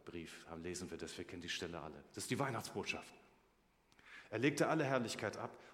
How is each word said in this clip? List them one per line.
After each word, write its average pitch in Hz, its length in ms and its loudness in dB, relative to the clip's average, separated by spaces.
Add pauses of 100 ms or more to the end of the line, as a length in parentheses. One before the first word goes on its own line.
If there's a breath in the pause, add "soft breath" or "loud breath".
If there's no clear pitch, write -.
Brief, - 440 -8
da 82 60 -6
lesen 85 340 -4
wir 82 80 -6
das, 82 180 -6
wir 90 100 -6
kennen 87 180 -8
die 85 60 -6
Stelle 82 300 -2
alle. 73 240 -8 (120)
Das 101 80 -4
ist - 80 0
die 117 80 2
Weihnachtsbotschaft. 113 760 -2 (1200 loud breath)
Er 110 80 2
legte 147 280 8
alle 156 160 6
Herrlichkeit 117 540 2
ab, - 220 -6 (140 loud breath)